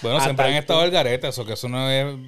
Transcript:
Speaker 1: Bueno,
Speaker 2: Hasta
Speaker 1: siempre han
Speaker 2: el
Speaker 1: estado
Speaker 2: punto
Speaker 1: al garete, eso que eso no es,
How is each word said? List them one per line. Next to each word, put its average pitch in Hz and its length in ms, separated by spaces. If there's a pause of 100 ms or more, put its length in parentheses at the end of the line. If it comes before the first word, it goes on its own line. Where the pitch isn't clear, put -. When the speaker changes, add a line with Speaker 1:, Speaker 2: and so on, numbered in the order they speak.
Speaker 1:
Bueno, 120 160
Speaker 2:
Hasta 135 120
Speaker 1:
siempre 135 180
han 139 60
Speaker 2:
el 151 60
Speaker 1:
estado 160 200
Speaker 2:
punto 170 60
Speaker 1:
al 175 60 (120)
garete, 127 240
eso 123 180
que 110 80
eso 123 160
no 131 220
es, 139 260 (100)